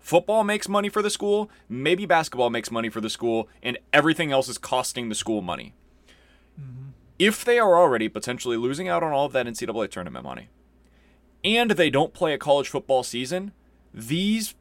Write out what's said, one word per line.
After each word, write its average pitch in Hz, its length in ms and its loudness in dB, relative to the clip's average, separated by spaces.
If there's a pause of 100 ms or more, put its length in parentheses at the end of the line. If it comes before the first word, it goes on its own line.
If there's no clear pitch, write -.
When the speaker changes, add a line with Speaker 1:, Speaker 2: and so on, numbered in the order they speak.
Speaker 1:
football 202 420 2
makes 202 240 -2
money 202 220 0
for 208 120 -2
the 202 80 0
school, 208 400 0 (200)
maybe 160 360 0
basketball 147 440 2
makes 117 220 -4
money 113 180 -4
for 113 100 -8
the 107 100 -4
school, 113 380 -2 (160)
and 123 140 -6 (160)
everything 151 400 2
else 131 160 2
is 117 80 -10
costing 127 500 -4
the 110 80 -6
school 107 260 -2
money. 73 320 -8 (880)
Speaker 2:
Mm-hmm. 131 280 -16 (320)
Speaker 1:
If 208 240 2
they 240 160 4
are 190 180 6
already 123 300 6
potentially 120 480 -4
losing 139 320 -2
out 170 160 0
on 160 80 -2
all 139 140 2
of - 80 -6
that 127 120 0
N 117 80 -8
C 110 120 -8
double 104 160 -4
A 98 80 -2
tournament 73 340 -10
money, 64 240 -12 (960)
and 226 280 2
they 175 180 4
don't 143 240 2
play 160 200 0
a 135 40 -2
college 143 320 2
football 131 340 0
season, 165 480 -6 (420)
these 196 680 -2